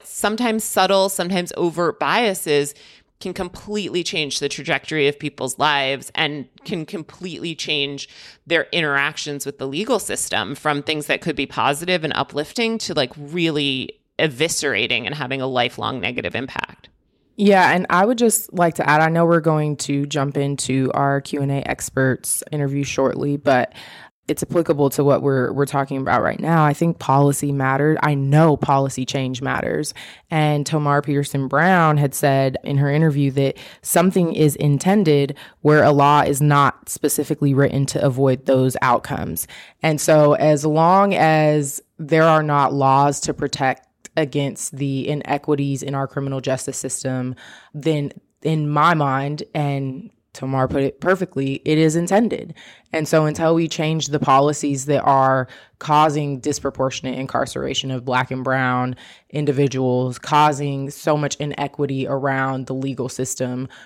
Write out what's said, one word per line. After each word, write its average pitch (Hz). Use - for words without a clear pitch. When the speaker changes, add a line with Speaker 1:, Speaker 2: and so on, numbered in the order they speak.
Speaker 1:
sometimes 220
subtle, 190
sometimes 180
overt 165
biases 156
can 180
completely 180
change 156
the 143
trajectory 151
of 143
people's 139
lives 139
and 147
can 165
completely 165
change 143
their 165
interactions 147
with 139
the 135
legal 185
system 110
from 147
things 151
that 135
could 165
be 139
positive 151
and 151
uplifting 214
to, -
like, 135
really 147
eviscerating 123
and 139
having 135
a 131
lifelong 120
negative 113
impact. -
Speaker 2:
Yeah, 196
and 180
I 180
would 233
just 233
like 170
to -
add, 151
I 160
know 165
we're 165
going 151
to 143
jump 143
into 135
our 139
Q 143
and 139
A 139
experts -
interview 143
shortly, 139
but 135
it's 151
applicable 147
to 147
what 139
we're, 131
we're 139
talking 139
about 131
right -
now. 160
I 147
think 170
policy 143
matters. 139
I 147
know 143
policy 135
change 131
matters. 135
And 151
Tamar 147
Peterson 139
Brown 160
had 143
said 135
in 143
her 139
interview 143
that 135
something 175
is 151
intended 147
where 151
a 147
law 143
is 139
not 143
specifically 147
written 139
to -
avoid 131
those 131
outcomes. -
And 156
so 151
as 151
long 175
as 151
there 160
are 156
not 143
laws 139
to -
protect -
against 139
the 135
inequities 143
in 139
our 139
criminal 135
justice 131
system, 127
then 147
in 156
my 151
mind, 143
and 139
Tamar 131
put 139
it -
perfectly, 175
it 156
is 160
intended. 190
And 156
so 156
until 160
we 165
change 156
the 143
policies 139
that 143
are 135
causing 147
disproportionate 131
incarceration 131
of 127
Black 127
and 131
brown 127
individuals, 127
causing 143
so 151
much 147
inequity 139
around 135
the 131
legal 131
system 131